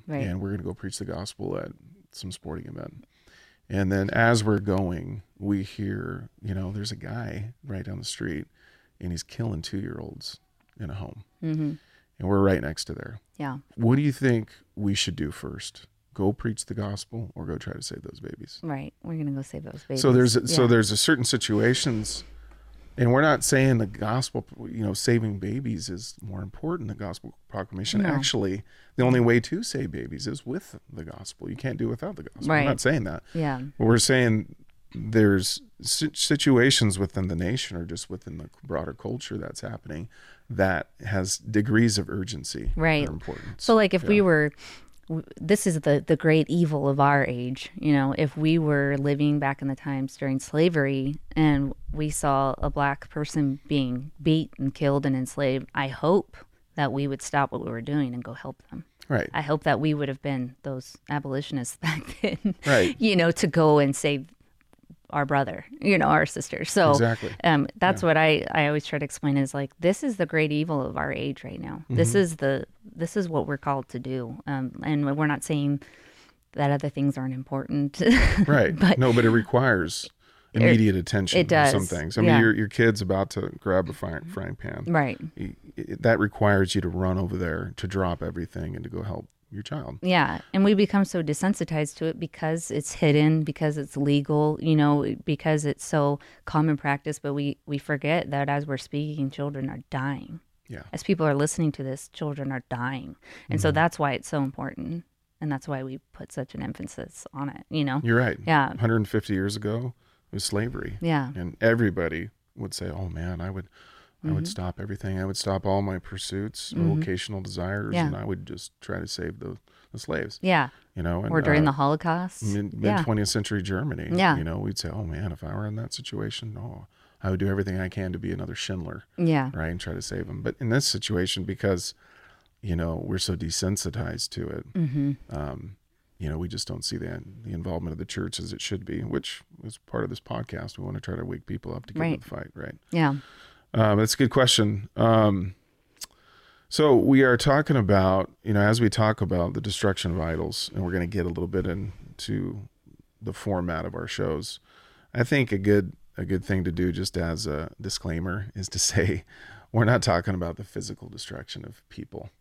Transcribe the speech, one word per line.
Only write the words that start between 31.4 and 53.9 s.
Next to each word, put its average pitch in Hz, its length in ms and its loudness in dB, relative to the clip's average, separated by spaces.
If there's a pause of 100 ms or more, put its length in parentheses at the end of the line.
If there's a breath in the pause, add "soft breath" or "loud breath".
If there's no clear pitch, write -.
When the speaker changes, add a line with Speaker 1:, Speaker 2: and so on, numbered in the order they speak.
Speaker 2:
You - 60 -10
can't 131 200 -6
do 117 120 -2
it - 20 -4
without 160 260 -8
the - 60 -14
gospel. - 240 -12
Speaker 1:
Right. 151 180 2
Speaker 2:
We're 139 60 2
not - 100 -2
saying 135 240 2
that. 82 180 -8 (120)
Speaker 1:
Yeah. 147 260 -2 (180)
Speaker 2:
But 117 60 0
we're 113 140 8
saying 120 560 4 (400)
there's 107 680 4 (220)
si-, - 320 -2
situations 123 840 4
within 95 300 -2
the 82 80 -2
nation 92 400 -2
or 85 80 -6
just 85 240 -10
within 90 300 -12
the 78 100 -14 (160)
broader 76 300 -6
culture 104 420 -8
that's - 240 -10
happening 104 480 -10 (400 soft breath)
that 95 400 0 (160)
has 98 320 -2
degrees 107 600 2
of 95 100 -4
urgency 92 680 -6
Speaker 1:
Right. 156 300 2
Speaker 2:
or - 60 -6
importance. - 500 -10
Speaker 1:
So, 233 120 4
like, 214 180 6
if 170 120 2
Speaker 2:
Yeah. - 40 -4
Speaker 1:
we 208 120 6
were, 156 320 6 (560 loud breath)
w-, 160 160 -4 (160)
this 190 260 2
is 160 140 2
the, 143 260 4
the 160 100 4
great 160 320 4
evil 151 400 2
of 139 120 4
our 139 260 6
age, 123 480 -6
you 151 180 2
know, 139 240 4
if 151 200 0
we 156 220 4
were 143 380 2
living 143 440 2
back 139 200 -2
in 139 60 -4
the 135 80 -2
times 135 420 -6
during 135 220 -2
slavery 147 760 0 (180)
and 143 400 4 (180)
we 151 160 -2
saw 139 500 0
a 143 120 -2
black 143 400 -2
person 147 560 0
being 135 460 -2 (100)